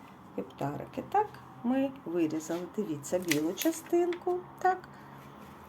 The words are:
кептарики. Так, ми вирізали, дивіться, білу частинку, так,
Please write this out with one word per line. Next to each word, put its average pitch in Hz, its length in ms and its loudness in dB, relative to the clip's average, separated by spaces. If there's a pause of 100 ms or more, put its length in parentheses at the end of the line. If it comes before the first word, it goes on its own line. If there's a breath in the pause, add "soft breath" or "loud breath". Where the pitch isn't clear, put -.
(360 loud breath)
кептарики. - 760 -4
Так, 415 160 6 (360)
ми 269 260 4 (140)
вирізали, 165 560 2 (160)
дивіться, 165 420 0
білу 160 340 4
частинку, 349 880 2 (200)
так, 370 200 4 (920 loud breath)